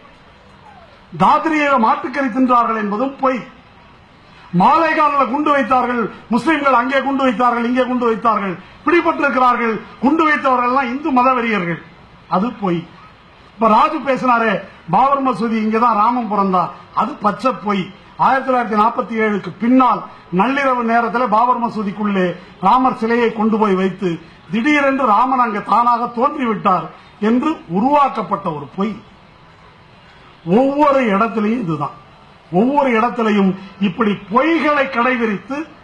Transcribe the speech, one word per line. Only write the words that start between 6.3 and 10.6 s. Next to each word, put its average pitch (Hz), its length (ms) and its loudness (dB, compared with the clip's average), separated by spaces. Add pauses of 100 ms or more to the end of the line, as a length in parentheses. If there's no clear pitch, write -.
அங்கே 262 220 -2
குண்டு 269 240 -2
வைத்தார்கள், 240 440 0
இங்கே 254 160 0
குண்டு 247 220 -2
வைத்தார்கள், 202 480 -2 (260)
பிடிபட்டிருக்கிறார்கள், 254 920 0 (240)
குண்டு 311 240 2
வைத்தவர்கள்லாம் 262 680 0